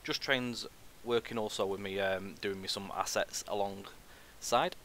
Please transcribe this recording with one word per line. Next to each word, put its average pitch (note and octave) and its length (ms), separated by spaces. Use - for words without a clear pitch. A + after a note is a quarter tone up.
Just - 180
Train's B2 460
working A#2 340
also G#2+ 280
with F#2+ 140
me, G2 200
um, F#2+ 420
doing G2 200
me F#2+ 60
some G2 280
assets - 520
alongside. G2+ 1400